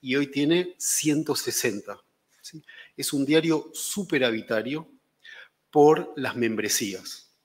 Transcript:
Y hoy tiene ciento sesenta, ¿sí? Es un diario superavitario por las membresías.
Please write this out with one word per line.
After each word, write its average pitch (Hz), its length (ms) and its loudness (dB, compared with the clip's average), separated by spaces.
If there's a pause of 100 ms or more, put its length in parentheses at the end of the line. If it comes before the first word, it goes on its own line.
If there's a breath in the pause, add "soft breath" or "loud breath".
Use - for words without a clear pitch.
Y 131 140 -2
hoy 143 120 2
tiene 165 500 0
ciento 151 580 0
sesenta, - 640 -4 (420)
¿sí? - 220 -18 (340 loud breath)
Es - 160 -6
un 139 120 0
diario 156 480 2
superavitario 127 1160 -2 (840 loud breath)
por 151 440 6
las 123 200 -4
membresías. 107 960 -4 (140)